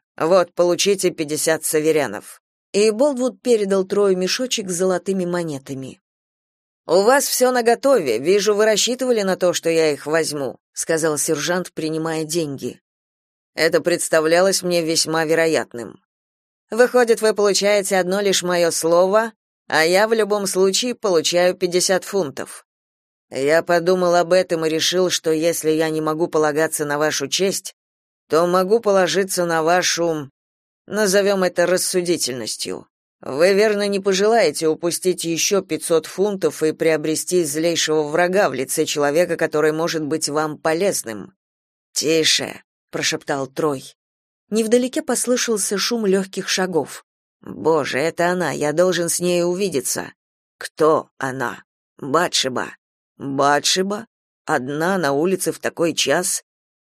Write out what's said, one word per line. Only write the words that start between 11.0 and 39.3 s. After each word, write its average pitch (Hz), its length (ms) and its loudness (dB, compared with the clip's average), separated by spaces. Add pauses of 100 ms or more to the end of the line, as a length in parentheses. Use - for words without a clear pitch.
сержант, 165 560 -2
принимая 160 500 -4
деньги. 151 560 -6 (760)
«Это 160 260 2
представлялось 170 800 2
мне 175 220 0
весьма 160 420 -2
вероятным». 151 760 -2 (680)
«Выходит, 233 520 2
вы 220 120 2
получаете 202 640 0
одно 185 240 0
лишь 190 220 0
моё 175 260 2
слово, 190 640 2 (340)
а 151 160 2
я 185 240 4
в 226 60 -2
любом 208 320 0
случае 196 480 0
получаю 180 640 2
пятьдесят 180 480 0
фунтов». - 640 -6 (600)
«Я 147 320 2
подумал 175 540 2
об 170 160 2
этом 180 340 2
и 160 40 0
решил, 170 400 0
что - 220 -2
если 160 400 0
я 160 180 0
не 156 100 -4
могу 156 280 -2
полагаться 156 580 0
на 147 120 -2
вашу 147 300 -2
честь, - 480 -4 (540)
то 165 180 2
могу 185 320 2
положиться 190 680 0
на 165 180 0
вашу, 165 640 0 (560)
назовём 196 580 2
это 175 220 2
рассудительностью. 165 1200 -2 (320)
Вы, 165 340 2
верно, 208 340 2
не 202 120 -2
пожелаете 196 680 2
упустить 170 580 -2
ещё 165 360 0
пятьсот 170 440 -2
фунтов 190 580 -2
и 156 80 2
приобрести 160 720 0
злейшего 156 600 -2
врага 170 460 0
в 131 40 -6
лице 135 320 -2
человека, 147 500 0